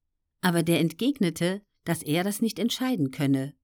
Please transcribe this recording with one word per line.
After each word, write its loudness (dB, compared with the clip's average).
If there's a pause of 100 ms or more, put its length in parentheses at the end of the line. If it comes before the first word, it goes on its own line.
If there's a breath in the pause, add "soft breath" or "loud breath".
(420)
aber 2
der 2
entgegnete, 0 (220)
dass -2
er 0
das -2
nicht 0
entscheiden 0
könne 0 (100)